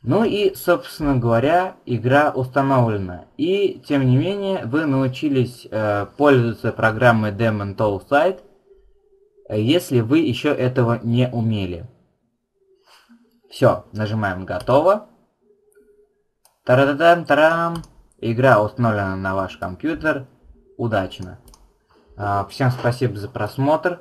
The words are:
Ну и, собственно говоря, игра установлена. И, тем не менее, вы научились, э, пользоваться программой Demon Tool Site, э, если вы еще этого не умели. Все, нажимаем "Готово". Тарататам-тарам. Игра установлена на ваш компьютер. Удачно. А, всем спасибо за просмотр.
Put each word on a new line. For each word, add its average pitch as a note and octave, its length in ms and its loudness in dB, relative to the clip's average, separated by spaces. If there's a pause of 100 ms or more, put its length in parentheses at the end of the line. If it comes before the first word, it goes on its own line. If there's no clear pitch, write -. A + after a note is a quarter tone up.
Ну C3+ 200 2
и, G3 320 0
собственно D#3+ 600 -2
говоря, C3 600 2 (100)
игра B2+ 460 0
установлена. A#2+ 920 -2 (120)
И, F#3 500 0
тем C#3 200 0
не B2 100 4
менее, F#3+ 480 -2
вы D3 220 -2
научились, C3+ 840 -2
э, G#2 380 -2 (100)
пользоваться A#2+ 540 2
программой A2 600 2
Demon G2+ 440 -2
Tool G2+ 340 -2
Site, F3 320 0 (1040)
э, G#2+ 140 -2
если C3+ 400 2
вы B2 180 2
еще D3 320 0
этого B2 520 0
не A#2+ 260 2
умели. G#2 580 -4 (1600)
Все, A2 400 0
нажимаем G2+ 540 -4
"Готово". C#3+ 600 0 (1600)
Тарататам-тарам. D#3+ 1200 2 (360)
Игра A#2 440 4
установлена G#2 520 -2
на F#2+ 200 -4
ваш F#2+ 220 -6
компьютер. D3 680 -6 (520)
Удачно. F#2+ 640 -6 (800)
А, G2+ 280 -4
всем B2+ 260 -2
спасибо A#2+ 460 -4
за G2+ 120 -12
просмотр. D#3 720 -2